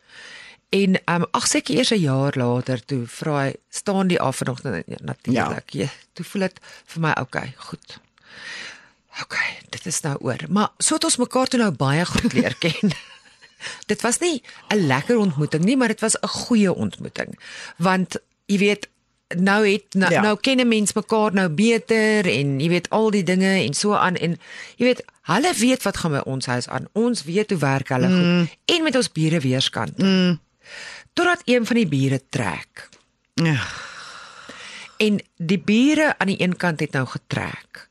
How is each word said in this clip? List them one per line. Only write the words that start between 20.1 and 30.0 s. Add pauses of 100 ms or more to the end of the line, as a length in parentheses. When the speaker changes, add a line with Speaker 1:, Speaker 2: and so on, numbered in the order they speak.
Speaker 2:
Ja.
Speaker 1:
nou
ken
'n
mens
mekaar
nou
beter
en,
jy
weet,
al
die
dinge
en
so
aan.
En, (400)
jy
weet, (180)
hulle
weet
wat
gaan
by
ons
huis
aan.
Ons
weet
hoe
werk
hulle
Speaker 2:
Mm.
Speaker 1:
goed.
En
met
ons
bure
weerskant.
Speaker 2:
Mm. (760)